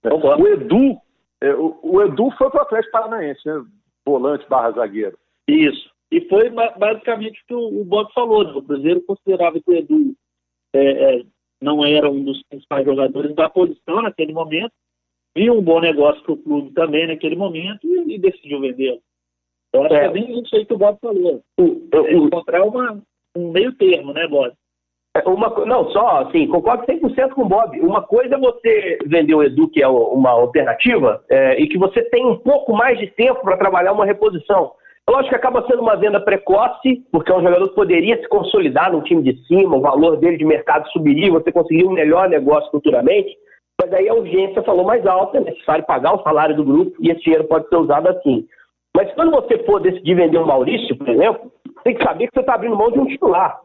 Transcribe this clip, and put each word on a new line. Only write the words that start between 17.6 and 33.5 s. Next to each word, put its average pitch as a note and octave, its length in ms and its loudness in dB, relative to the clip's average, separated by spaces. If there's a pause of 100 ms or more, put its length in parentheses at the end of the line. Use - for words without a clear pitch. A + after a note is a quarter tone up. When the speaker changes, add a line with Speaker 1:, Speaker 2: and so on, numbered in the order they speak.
Speaker 1:
e, E4+ 280 -4
e G3+ 40 -12
decidiu D3 420 -4
vendê-lo. B2+ 380 -6 (680)
Então, C#3 180 0
acho - 80 2
Speaker 3:
É. D3 60 4
Speaker 1:
que C#3 60 2
é - 40 0
bem A#3 320 -8
isso - 140 -10
aí G#3+ 100 0
que - 80 -4
o G3 40 -6
Bob G#3 220 2
falou. F3+ 400 -2 (180)
Speaker 3:
O, F3+ 40 4
o, - 300 0
Speaker 1:
É D#3 80 4
Speaker 3:
o D#3 260 2
Speaker 1:
encontrar E3+ 380 -2
uma, A3+ 360 -4 (360)
um F3 160 -8
meio A3+ 220 0
termo, F4 380 0
né, D4 160 -6
Bob? C#4 240 -2 (640)
Speaker 3:
É, - 120 -2
uma G3 220 0
co-, - 140 -4
não, A3 260 0
só, G3+ 360 2
assim, D#3 200 0
concordo A3 380 0
cem E4+ 140 -2
por C#4+ 160 -2
cento C4+ 200 -2
com C4+ 80 -2
o G#3 60 -2
Bob. A3+ 320 0
Uma F#3+ 220 0
coisa B3 320 0
é C#4 40 -4
você A3+ 680 0
vender D#3 280 2
o D3+ 80 4
Edu, D3 280 2
que D3 120 0
é C3+ 60 4
o, B2+ 80 2 (120)
uma C3 220 2
alternativa, C3 1000 0
é, C3 280 4
e D3+ 100 2
que F#3 100 -4
você G3 320 0
tem B3+ 160 0
um A3+ 100 0
pouco C#4 380 0
mais A#3+ 240 0
de G3+ 100 -8
tempo A#3+ 320 0
pra F#3+ 160 0